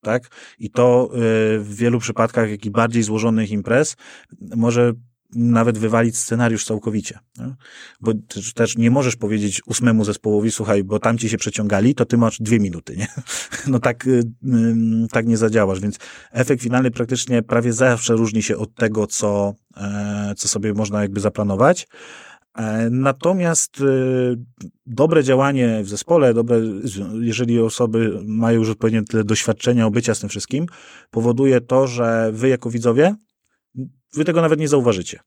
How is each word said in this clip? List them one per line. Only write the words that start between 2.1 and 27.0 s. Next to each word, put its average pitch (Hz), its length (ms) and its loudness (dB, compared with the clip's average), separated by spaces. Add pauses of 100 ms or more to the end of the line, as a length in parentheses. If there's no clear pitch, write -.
jak 104 160 -8
i 107 60 -6
bardziej 113 320 0
złożonych 110 480 0
imprez, 113 440 0 (600)
może 120 380 2 (420)
nawet 117 420 2
wywalić 113 400 0
scenariusz 117 480 -2
całkowicie, 107 540 -6 (200)
nie? 127 160 -10 (460)
Bo 113 120 0 (140)
też, - 260 -10
też 117 240 0
nie 117 140 4
możesz 127 240 2
powiedzieć 104 500 -2
ósmemu 113 400 2
zespołowi: 107 460 0
„Słuchaj, 101 320 0
bo 101 160 -2
tamci 117 300 0
się 110 80 -2
przeciągali, 107 580 0
to 117 100 0
ty 120 120 0
masz 113 240 2
dwie 110 180 2
minuty”, 87 380 -4
nie? 107 100 -6 (340)
<laughs> - 260 -10
No 127 120 2
tak, 120 280 -2
y, 123 160 4 (200)
ym, 113 680 2
tak 113 160 0
nie 113 100 2
zadziałasz, 107 420 2
więc 104 200 -4 (320)
efekt 123 320 0
finalny 123 280 0
praktycznie 120 500 -2
prawie 117 320 0
zawsze 120 400 2
różni 110 300 0
się - 140 -2
od 107 180 -8
tego, 107 320 0
co, 101 460 -2 (240)
e, 101 600 -6
co - 100 -6
sobie 104 260 -2
można 104 280 -2
jakby 101 180 -4
zaplanować. 104 680 0 (720)
E, 113 320 -2
natomiast, 160 920 0
y, 127 560 2 (480)
dobre 143 380 2
działanie 127 600 2
w 95 60 -8
zespole, 131 440 2
dobre, 117 280 2 (580)